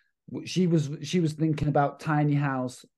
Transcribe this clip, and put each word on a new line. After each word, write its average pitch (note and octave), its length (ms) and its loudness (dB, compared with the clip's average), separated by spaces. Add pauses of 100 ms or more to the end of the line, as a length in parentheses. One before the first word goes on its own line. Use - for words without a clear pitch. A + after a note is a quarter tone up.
(300)
W-, D3+ 160 -10
she F3+ 200 0
was, D#3 240 2 (120)
she F3+ 180 0
was D#3 140 0
thinking D#3 340 0
about C#3+ 320 2
tiny D3 340 2
house. C3+ 500 -2 (140)